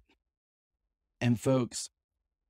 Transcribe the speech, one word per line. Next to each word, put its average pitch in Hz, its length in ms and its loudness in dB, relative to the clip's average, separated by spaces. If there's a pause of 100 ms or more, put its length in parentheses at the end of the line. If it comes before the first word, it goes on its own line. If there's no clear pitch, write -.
(1200)
And 120 200 2
folks, 127 500 -2 (600)